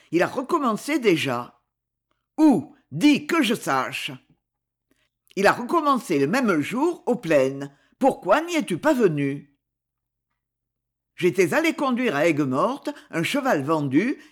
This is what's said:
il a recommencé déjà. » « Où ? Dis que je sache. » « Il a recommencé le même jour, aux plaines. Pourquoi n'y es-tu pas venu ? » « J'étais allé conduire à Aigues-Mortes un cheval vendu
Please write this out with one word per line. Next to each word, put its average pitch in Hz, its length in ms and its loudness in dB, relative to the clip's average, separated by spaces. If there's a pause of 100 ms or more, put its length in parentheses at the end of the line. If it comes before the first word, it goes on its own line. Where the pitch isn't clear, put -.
(120)
il 170 100 2
a 170 60 2
recommencé 277 720 -2
déjà. » « 135 640 -2 (760)
Où ? 285 380 2 (160)
Dis 262 340 2
que 330 160 0
je 220 140 0
sache. » « 135 560 -4 (1300)
Il 196 100 4
a 170 60 6
recommencé 254 640 0
le 139 80 2
même 202 320 0
jour, 269 460 -2
aux 240 100 0
plaines. 139 580 0 (260)
Pourquoi 240 420 2
n'y 349 140 -6
es-tu 190 220 -2
pas 302 160 2
venu ? » « 147 640 -2 (1600)
J'étais 180 380 0
allé 320 200 0
conduire 254 440 -2
à 156 100 2
Aigues-Mortes 151 640 -2 (220)
un 165 120 -4
cheval 240 400 -2
vendu 151 540 0 (140)